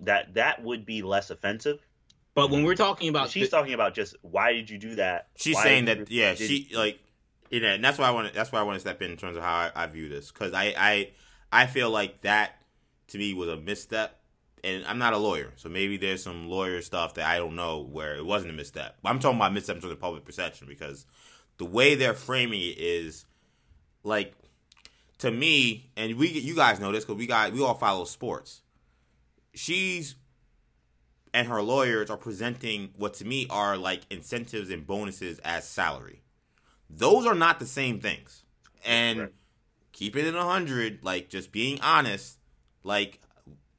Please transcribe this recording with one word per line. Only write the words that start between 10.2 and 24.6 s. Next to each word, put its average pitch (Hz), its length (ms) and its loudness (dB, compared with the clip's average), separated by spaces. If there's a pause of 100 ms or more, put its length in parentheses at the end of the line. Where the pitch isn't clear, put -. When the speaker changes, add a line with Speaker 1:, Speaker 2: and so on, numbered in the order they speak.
Speaker 3:
'cause 95 220 -6
I, 98 240 0
I, 101 320 4 (420)
I 120 160 8
feel 127 220 0
like 104 320 -2
that 104 400 2 (460)
to - 100 -14
me 101 160 -2
was 90 160 -2
a 80 80 -4
misstep, 104 580 -6 (480)
and 95 220 -4
I'm 110 140 -4
not 120 140 2
a 107 40 4
lawyer, 85 380 0
so - 140 -16
maybe 98 280 -2
there's 95 240 -4
some 85 280 -10
lawyer 92 320 -2
stuff 82 340 -4
that 82 100 -2
I 82 120 2
don't 82 180 -4
know 82 240 -4
where 73 380 -8
it 78 80 -8
wasn't 92 260 -2
a - 20 -10
misstep. 71 480 -12
But 95 80 0
I'm 127 100 0
talking 131 180 4
about 98 160 4
misstep 95 240 -4
in 82 40 -16
terms 87 120 -8
of - 60 -12
public 82 260 -6
perception, 82 420 -8
because 71 380 -14 (520)
the 87 80 -6
way 123 300 6
they're 127 180 2
framing 120 480 -2
it 87 160 -6
is, 85 480 -4 (800)
like, 104 300 -2 (840)